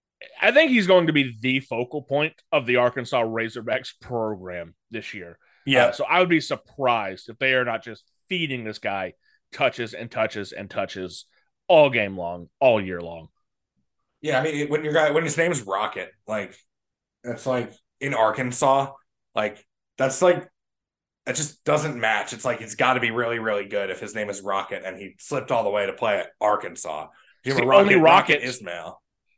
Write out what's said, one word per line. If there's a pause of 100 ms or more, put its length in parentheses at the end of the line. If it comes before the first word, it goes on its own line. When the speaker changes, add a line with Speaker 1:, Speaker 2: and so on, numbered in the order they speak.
(420)
Speaker 1:
I
think
he's
going
to
be
the
focal
point (180)
of
the
Arkansas
Razorbacks (100)
program (160)
this
year. (280)
Speaker 2:
Yeah.
Speaker 1:
Uh,
so
I
would
be
surprised
if
they
are
not
just (240)
feeding
this
guy (400)
touches
and
touches
and
touches (420)
all
game
long, (100)
all
year
long. (920)
Speaker 2:
Yeah,
I
mean,
it,
when
your
guy,
when
his
name's
Rocket, (160)
like, (680)
that's,
like, (260)
in
Arkansas, (440)
like, (340)
that's,
like, (760)
that
just
doesn't
match.
It's
like,
it's
gotta
be
really,
really
good
if
his
name
is
Rocket
and
he
slipped
all
the
way
to
play
at (140)
Arkansas. (360)
Speaker 1:
It's
Speaker 2:
Jimmy
Speaker 1:
the
Speaker 2:
Rocket,
Speaker 1:
only
Speaker 2:
Rocket
Speaker 1:
Rocket
Speaker 2:
Ismail. (360)